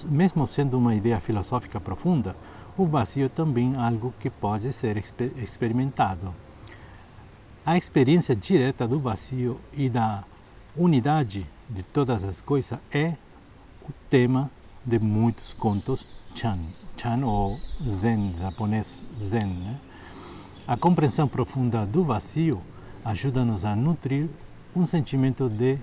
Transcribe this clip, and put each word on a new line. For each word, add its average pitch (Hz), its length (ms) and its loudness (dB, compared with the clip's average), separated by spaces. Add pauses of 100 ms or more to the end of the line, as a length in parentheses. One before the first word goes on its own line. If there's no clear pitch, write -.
mesmo 160 420 2
sendo 135 300 0
uma 120 180 4
ideia 107 240 2
filosófica 110 580 -2
profunda, 101 560 0 (420)
o 190 100 2
vazio 139 400 0
é - 20 -2
também 131 480 2
algo 117 420 0
que - 100 -6
pode 107 440 -2
ser 107 240 -2
exper-, 120 400 -4
experimentado. 110 960 -2 (1300)
A 170 140 4
experiência 143 560 4
direta 127 540 2
do 139 100 2
vazio 127 640 -2 (120)
e 139 160 0
da 113 360 0 (520)
unidade 139 720 4 (240)
de 92 140 -8
todas 120 400 0
as 95 160 -6
coisas 135 400 -2 (100)
é 156 240 0 (720)
o 143 40 -12 (180)
tema 127 400 4 (340)
de 117 140 2
muitos 110 540 2
contos - 520 -2 (300)
Chan. 104 240 -2 (380)
Chan 120 280 -2
ou 101 360 0 (280)
Zen, 101 480 0
japonês 104 640 -4 (220)
Zen, 104 240 0
né? 95 320 -6 (880)
A 120 80 0
compreensão 160 520 4
profunda 120 580 0
do 139 160 2
vazio 143 580 0 (440)
ajuda-nos 117 600 0
a 104 120 0
nutrir 143 520 0 (460)
um 180 100 4
sentimento 131 640 2
de 127 340 2